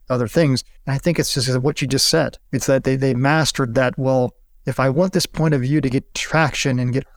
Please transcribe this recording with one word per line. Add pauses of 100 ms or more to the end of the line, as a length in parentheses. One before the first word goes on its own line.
other
things. (220)
And
I
think
it's
just
what
you
just
said. (140)
It's
that
they,
they
mastered
that,
"Well, (300)
if
I
want
this
point
of
view
to
get
traction
and
get (120)